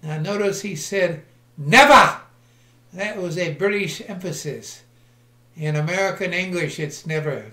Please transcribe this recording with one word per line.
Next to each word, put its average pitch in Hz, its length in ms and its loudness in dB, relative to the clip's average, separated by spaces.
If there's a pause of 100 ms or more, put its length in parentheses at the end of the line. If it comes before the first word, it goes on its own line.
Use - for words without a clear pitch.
Now 156 160 -6
notice 196 420 -2
he 202 140 -6
said, 175 480 -2 (340)
Never. 220 640 6 (720)
That 208 240 -6
was 175 200 -4
a 170 160 -2
British 196 540 -2
emphasis. 156 760 -10 (720)
In 151 200 -4
American 180 580 -2
English, 175 460 -2
it's 147 260 -8
never 147 480 -4